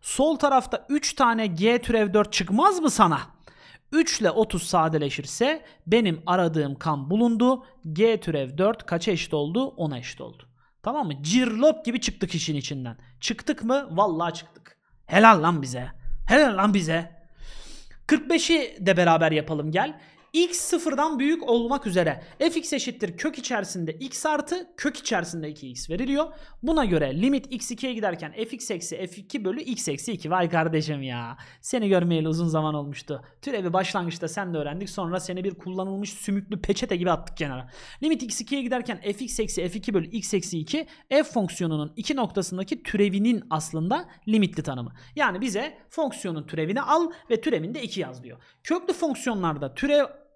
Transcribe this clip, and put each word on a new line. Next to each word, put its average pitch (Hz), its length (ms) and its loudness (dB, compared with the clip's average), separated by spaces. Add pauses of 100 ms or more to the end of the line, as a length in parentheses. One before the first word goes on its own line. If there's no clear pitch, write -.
Sol 302 340 2
tarafta 269 540 2
üç 294 240 0
tane 226 340 4
G 208 340 2
türev 214 320 2
dört 208 200 4
çıkmaz 269 460 6
mı 311 100 4
sana? 165 300 6 (720)
Üç 320 300 2
ile 180 100 4
otuz 214 320 2
sadeleşirse 160 1000 0 (220)
benim 180 380 4
aradığım 160 500 2
kan 143 340 -2
bulundu. 240 560 4 (280)
G 220 260 4
türev 143 380 -4
dört 202 280 0
kaça 175 260 -2
eşit 165 220 -2
oldu? 165 320 0 (120)
Ona 151 200 -4
eşit - 240 -12
oldu. - 280 -18 (340)
Tamam 254 240 -4
mı? 143 160 -6
Cirlop 247 600 4
gibi 240 160 -2
çıktık - 340 -4
işin 156 200 -2
içinden. 127 420 -8 (220)
Çıktık - 440 -4
mı? 269 280 0
Vallahi 170 420 0
çıktık. - 440 -18 (280)
Helal 208 380 8
lan 165 180 2
bize. 127 260 -6 (400)
Helal 247 300 6
lan 202 160 4
bize. 170 480 0 (880)
Kırk 302 220 2
beşi 320 500 2
de 185 180 4
beraber 165 340 6
yapalım 151 400 -2
gel. 240 280 0 (340)
X 349 240 2
sıfırdan 311 600 0
büyük 294 300 0
olmak 240 380 2
üzere 170 360 0 (160)
f 330 200 2
x - 140 -4
eşittir 214 440 -4
kök - 200 -4
içerisinde 190 560 -6
x 262 320 -8
artı 311 420 -2 (100)
kök 294 200 -4
içerisinde 170 520 -4
iki 143 200 -14
x 123 200 -12
veriliyor. 277 440 -2 (300)
Buna 302 220 2
göre 156 360 0
limit 269 280 2
x 240 220 -8
ikiye 254 220 -6
giderken 185 380 -4
f 220 120 -6
x 226 280 -8
eksi 175 260 -6
f 185 240 -10
iki 208 240 -8
bölü 220 160 -2
x - 260 -6
eksi 165 240 -4
iki. 165 200 -6
Vay 180 180 2
kardeşim 160 520 0
ya. 123 360 -8 (240)
Seni 220 280 -2
görmeyeli 170 380 2
uzun 165 200 0
zaman 156 260 0
olmuştu. 143 500 -8 (180)
Türevi 196 320 -4
başlangıçta 175 540 -2
sen 175 260 -6
de 165 40 -2
öğrendik. 156 320 -6
Sonra 180 300 -4
seni 180 240 -6
bir 190 100 -2
kullanılmış 190 600 -6
sümüklü 202 480 -4
peçete 226 340 -2
gibi 180 160 0
attık - 260 -4
kenara. 127 320 -8 (340)
Limit 311 200 0
x 220 180 -8
ikiye 277 200 -4
giderken 240 400 -4
f 208 240 -6
x - 140 -8
eksi 185 300 -2
f 196 100 -8
iki 208 140 -6
bölü 165 140 0
x - 260 -6
eksi 180 260 -2
iki 277 280 -4 (220)
f 294 140 4
fonksiyonunun 160 720 -2
iki 254 200 -4
noktasındaki 190 680 -4
türevinin 202 640 2
aslında 165 600 -2 (180)
limitli 208 360 2
tanımı. 123 300 -6 (220)
Yani 214 260 0
bize 247 360 -4 (120)
fonksiyonun 185 580 -4
türevini 165 340 -2
al 330 300 2 (180)
ve 226 120 2
türevinde 233 400 -2
iki 202 200 -6
yaz 127 220 -10
diyor. 123 160 -20 (240)
Köklü 349 300 -2
fonksiyonlarda 175 800 -2
türev 285 320 2 (300)